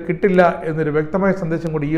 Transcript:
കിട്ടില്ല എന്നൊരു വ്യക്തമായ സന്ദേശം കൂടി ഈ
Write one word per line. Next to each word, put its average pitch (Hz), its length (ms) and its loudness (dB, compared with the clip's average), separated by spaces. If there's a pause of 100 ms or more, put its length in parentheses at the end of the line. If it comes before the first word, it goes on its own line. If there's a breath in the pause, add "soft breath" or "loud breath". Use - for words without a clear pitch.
കിട്ടില്ല 180 340 2 (280)
എന്നൊരു 156 260 -2
വ്യക്തമായ 185 360 0 (100)
സന്ദേശം 165 320 -4
കൂടി 151 180 -2
ഈ - 60 -2